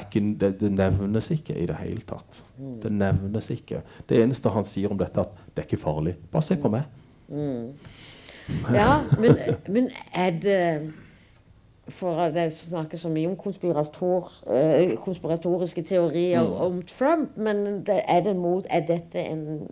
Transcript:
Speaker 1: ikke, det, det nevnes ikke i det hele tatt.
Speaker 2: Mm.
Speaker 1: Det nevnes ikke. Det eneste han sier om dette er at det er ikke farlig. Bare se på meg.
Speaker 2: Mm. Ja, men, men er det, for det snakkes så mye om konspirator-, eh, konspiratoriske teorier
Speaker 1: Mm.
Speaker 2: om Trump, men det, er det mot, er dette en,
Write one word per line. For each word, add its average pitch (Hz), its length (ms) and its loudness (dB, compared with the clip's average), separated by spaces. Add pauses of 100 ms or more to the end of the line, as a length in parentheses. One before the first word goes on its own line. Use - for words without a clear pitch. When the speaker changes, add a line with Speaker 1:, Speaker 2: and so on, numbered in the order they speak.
Speaker 1:
ikke, 104 300 0
det, 98 200 0
det 104 120 2
nevnes 98 580 2
ikke 156 260 -4
i 87 120 -2
det 80 100 -4
hele 92 240 -6
tatt. - 400 -14 (180)
Speaker 2:
Mm. 131 220 -10
Speaker 1:
Det 107 100 -4
nevnes 101 600 0
ikke. - 320 -8 (240)
Det 127 160 4
eneste 127 260 2
han 107 140 2
sier 98 260 -2
om 101 80 -2
dette - 220 -2
er - 20 4
at - 120 -4 (200)
det - 80 -4
er - 60 -10
ikke - 160 -4
farlig. 78 320 -2 (160)
Bare 160 100 2
se 185 140 0
på 143 160 0
meg. 123 120 0 (460)
Speaker 2:
Mm. 139 440 -6 (1000)
Ja, 247 280 6 (180)
men, 226 160 8 (340)
men 233 200 2 (260)
er 180 160 2
det, 165 600 0 (1000)
for 165 300 -2 (140)
det 170 200 2
snakkes 165 520 -6
så 165 60 -2
mye 160 180 0
om 190 80 -2
konspirator-, 175 960 0 (200)
eh, 147 460 4
konspiratoriske 170 840 -2
teorier 170 580 2
Speaker 1:
Mm. - 120 2
Speaker 2:
om 180 300 -2
Trump, 294 540 0
men 208 480 -2
det, 190 220 2
er 170 140 4
det 196 140 0
mot, 180 340 0
er 170 120 2
dette 170 380 -2
en, 156 520 -6